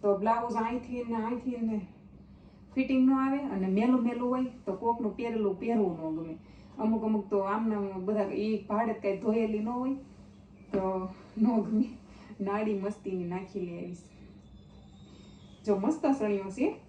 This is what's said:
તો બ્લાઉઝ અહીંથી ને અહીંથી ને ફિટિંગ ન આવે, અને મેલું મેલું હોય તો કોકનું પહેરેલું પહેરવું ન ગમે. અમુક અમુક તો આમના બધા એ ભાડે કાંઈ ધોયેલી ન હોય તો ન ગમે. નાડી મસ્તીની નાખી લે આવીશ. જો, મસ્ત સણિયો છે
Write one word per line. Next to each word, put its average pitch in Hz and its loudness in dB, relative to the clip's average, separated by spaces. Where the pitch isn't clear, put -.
તો 202 4
બ્લાઉઝ 226 0
અહીંથી 240 -4
ને 233 -4
અહીંથી 240 -2
ને 214 -2
ફિટિંગ 262 4
ન 269 6
આવે, 269 2
અને 196 0
મેલું 226 4
મેલું 240 0
હોય 254 2
તો 190 -2
કોકનું 233 0
પહેરેલું 226 0
પહેરવું 175 0
ન 156 -4
ગમે. 165 -8
અમુક 220 0
અમુક 214 0
તો 202 2
આમના 214 0
બધા 196 -2
એ 208 -2
ભાડે 220 0
કાંઈ 196 -2
ધોયેલી 214 0
ન 220 -2
હોય 254 -2
તો 190 0
ન 220 4
ગમે. 214 2
નાડી 202 0
મસ્તીની 190 -4
નાખી 185 -6
લે 175 -6
આવીશ. 175 -10
જો, 208 6
મસ્ત 233 0
સણિયો 196 0
છે 277 0